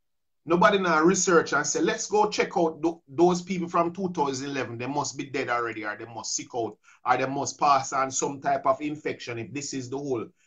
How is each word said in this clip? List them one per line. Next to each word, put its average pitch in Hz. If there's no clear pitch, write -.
Nobody 196
now 170
research 175
and 147
say, 151
"Let's 214
go 208
check -
out 160
th-, 165
those 175
people 175
from 170
two 185
thousand 139
eleven. 117
They 123
must 135
be 139
dead 127
already, 117
or 104
they 113
must 113
sick -
out, 110
or 127
they 131
must 135
pass 143
on 135
some 139
type 139
of 135
infection 147
if 113
this 135
is 127
the 135
whole, 127